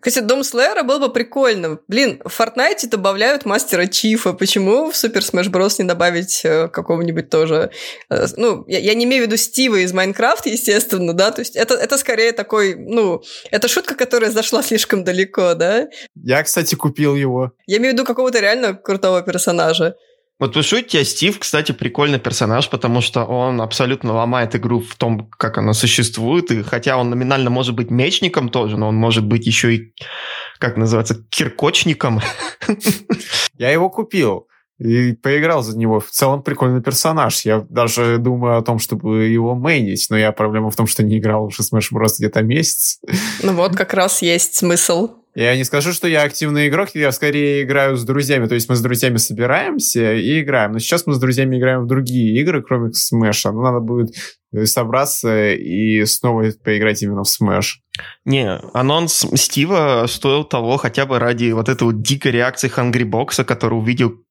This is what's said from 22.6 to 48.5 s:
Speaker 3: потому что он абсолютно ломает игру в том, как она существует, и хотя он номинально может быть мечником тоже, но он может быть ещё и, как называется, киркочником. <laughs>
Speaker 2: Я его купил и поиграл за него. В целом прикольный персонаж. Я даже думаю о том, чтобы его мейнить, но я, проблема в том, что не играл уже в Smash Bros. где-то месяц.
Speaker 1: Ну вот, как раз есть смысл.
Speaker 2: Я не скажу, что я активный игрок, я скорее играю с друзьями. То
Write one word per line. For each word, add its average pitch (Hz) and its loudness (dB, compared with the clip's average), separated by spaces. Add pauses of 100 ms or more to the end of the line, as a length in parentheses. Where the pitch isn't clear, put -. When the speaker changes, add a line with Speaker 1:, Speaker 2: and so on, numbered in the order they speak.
Speaker 3:
потому 120 0
что 117 -2
он 123 -2
абсолютно 123 -2
ломает 120 0
игру 120 0
в - -14
том, 113 -2
как 110 -4
она 107 2
существует, 120 0
и 110 0
хотя 127 0
он 123 0
номинально 127 0
может 123 0
быть 120 -2
мечником 147 0
тоже, 107 0
но 107 0
он 107 2
может 113 2
быть 113 0
ещё 117 2
и, 113 0 (680)
как 120 -2
называется, 110 0
киркочником. 143 0 (680)
<laughs> - -4
Speaker 2:
Я 120 0
его 170 2
купил 180 -2 (320)
и 120 2
поиграл 147 0
за 110 -6
него. 110 2
В - -12
целом 139 0
прикольный 127 0
персонаж. 135 0
Я 107 0
даже 117 0
думаю 123 0
о 117 0
том, 117 0
чтобы 110 0
его 113 2
мейнить, 127 0
но 107 0
я, 107 2
проблема 107 0
в - -6
том, 113 2
что - 0
не 110 2
играл 107 0
уже 104 -6
в - -4
Smash 110 0
Bros. 110 0
где-то 107 0
месяц. 127 0 (440)
Speaker 1:
Ну 190 2
вот, 180 2
как 185 -2
раз 185 2
есть 170 2
смысл. 175 0 (140)
Speaker 2:
Я 120 2
не 131 0
скажу, 143 0
что 175 -2
я 151 4
активный 147 0
игрок, 175 0
я 147 0
скорее 143 0
играю 135 2
с 120 -4
друзьями. 131 0
То 120 0